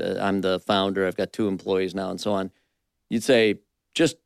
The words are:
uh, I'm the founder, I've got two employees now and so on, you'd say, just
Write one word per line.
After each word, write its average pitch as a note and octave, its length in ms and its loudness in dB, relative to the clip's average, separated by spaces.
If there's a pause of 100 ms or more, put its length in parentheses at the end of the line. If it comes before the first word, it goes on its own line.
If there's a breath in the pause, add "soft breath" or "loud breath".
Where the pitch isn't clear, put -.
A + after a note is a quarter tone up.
uh, F#2 200 -4
I'm G2 220 0
the F#2 180 0
founder, G2 440 0
I've F2+ 120 -2
got F#2+ 160 -4
two A2 160 -2
employees F#2+ 480 -2
now F#2+ 140 -6
and F#2 100 -8
so G#2 120 -4
on, F#2+ 200 -2 (580)
you'd A2+ 140 -2
say, A2+ 340 4 (360)
just E3 320 2